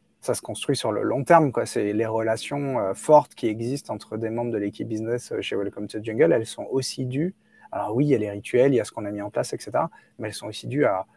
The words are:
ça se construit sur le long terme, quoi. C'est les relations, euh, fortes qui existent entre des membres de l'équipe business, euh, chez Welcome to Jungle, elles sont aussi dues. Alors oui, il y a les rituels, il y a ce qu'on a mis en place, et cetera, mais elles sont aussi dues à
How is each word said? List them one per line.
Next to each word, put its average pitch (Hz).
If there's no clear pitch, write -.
ça 120
se -
construit 123
sur 113
le 107
long 117
terme, 160
quoi. 117
C'est 104
les 110
relations, 113
euh, 98
fortes 151
qui 120
existent 117
entre 107
des 110
membres 117
de 110
l'équipe 101
business, 113
euh, 107
chez -
Welcome 101
to 110
Jungle, 113
elles 113
sont -
aussi 131
dues. 147
Alors 104
oui, 143
il -
y 139
a -
les 107
rituels, 123
il 120
y -
a 104
ce -
qu'on 107
a 101
mis 101
en 104
place, -
et -
cetera, 135
mais 113
elles 104
sont 110
aussi 110
dues 131
à 95